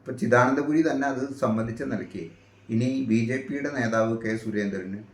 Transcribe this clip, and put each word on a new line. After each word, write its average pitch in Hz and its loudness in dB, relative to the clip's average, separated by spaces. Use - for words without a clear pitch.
ഇപ്പം - -8
ചിദാനന്ദപുരി 135 4
തന്നെ 135 0
അത് 127 -4
സമ്മതിച്ച 113 0
നിലയ്ക്ക് 92 -6
ഇനി 123 2
ബി 117 4
ജെ 131 0
പിയുടെ 143 -4
നേതാവ് 113 2
കെ 110 0
സുരേന്ദ്രന് 101 -4